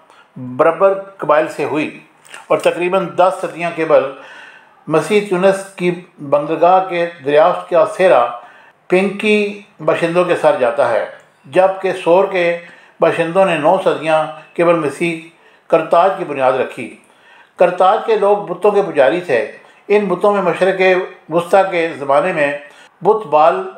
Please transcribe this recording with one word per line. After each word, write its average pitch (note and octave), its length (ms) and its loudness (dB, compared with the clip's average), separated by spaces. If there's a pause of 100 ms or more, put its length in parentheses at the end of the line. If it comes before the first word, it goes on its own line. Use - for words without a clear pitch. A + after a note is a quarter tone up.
(380)
बर्बर D#3+ 560 0 (280)
कबाइल D#3 260 0
से D#3 160 -8
हुई C3+ 260 -4 (640)
और D#3 100 0
तकरीबन F3+ 440 0 (100)
दस F#3 260 2
सदियाँ E3+ 300 -6
कबल D#3 420 0 (720)
मसीह F3+ 400 0
Tunis F#3+ 360 0 (100)
की F3 180 -2 (300)
बंदरगाह D#3 600 2
के F3 240 -4
दरियाफ्त D#3 640 0
का E3 160 4
सेहरा F3 340 2 (680)
पिंकी G3+ 760 0 (160)
बाशिंदों E3 440 0
के E3+ 100 0
सर D3 240 2
जाता B2 280 0
है, G#2+ 240 -2 (340)
जबकि F#3 480 0
सोर F3+ 340 2
के F3 260 -2 (480)
बाशिंदों E3 440 0
ने E3+ 120 -2
नौ D#3 220 2
सदियाँ D#3 420 0 (360)
कबल E3+ 220 2
मसीह D#3+ 520 -6 (380)
करताज E3+ 500 2
की F3+ 60 -6
बुनियाद C3 320 -2
रखी। A#2+ 300 -6 (720)
करताज F#3 460 2
के A3 120 0
लोग G3+ 300 0
बुतों F3+ 240 0
के G3+ 120 2
पुजारी D#3 400 2
थे। B2 180 -2 (480)
इन G#3 180 2
बुतों F3+ 260 0
में G3 80 0
मशरक़ F#3 400 0 (500)
वस्ता E3+ 320 2
के F3 320 -2
ज़माने C#3 380 0
में C#3+ 280 -2 (400)
बुत F3+ 260 0
बाल D#3 300 4 (200)